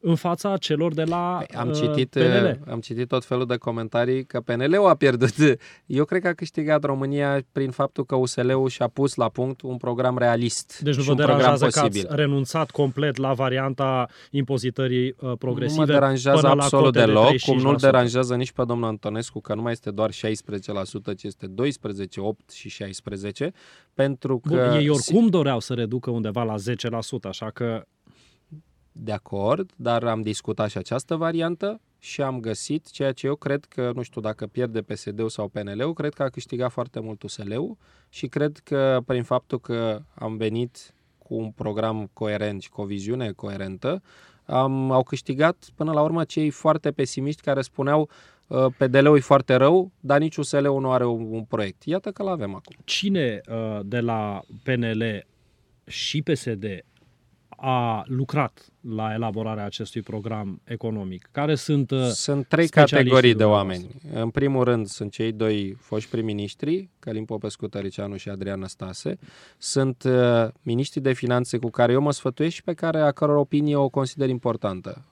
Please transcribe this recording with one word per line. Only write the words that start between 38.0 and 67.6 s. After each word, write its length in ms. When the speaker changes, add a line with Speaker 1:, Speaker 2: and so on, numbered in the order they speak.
Speaker 2:
și 180
cred 380
că 420
prin 160
faptul 380
că 400
am 220
venit 580
cu 160
un 160
program 640
coerent 500
și 60
cu 120
o 40
viziune 520
coerentă, 680
am, 460
au 120
câștigat 540
până 180
la 100
urmă 220
cei 260
foarte 400
pesimiști 520
care 180
spuneau, 480
uh, 200
"P 60
D 100
L-ul 220
e 40
foarte 340
rău, 360
dar 180
nici 180
U 60
S 100
L-ul 280
nu 100
are 160
un, 240
un 120
proiect." 420
Iată 260
că 120
l-avem 320
acum. 200
Speaker 1:
Cine, 640
uh, 360
de 160
la 400
P 60
N 160
L 400
și 360
P 140
S 80
D 200
a 500
lucrat 600
la 200
elaborarea 500
acestui 380
program 600
economic? 680
Care 220
sunt, 360
uh, 160
Speaker 2:
Sunt 400
trei 200
Speaker 1:
specialiștii 320
Speaker 2:
categorii 340
de 120
Speaker 1:
dumneavoastră? 420
Speaker 2:
oameni. 120
În 80
primul 340
rând 220
sunt 260
cei 200
doi 480
foști 300
prim-ministri, 800
Călim 260
Popescu 420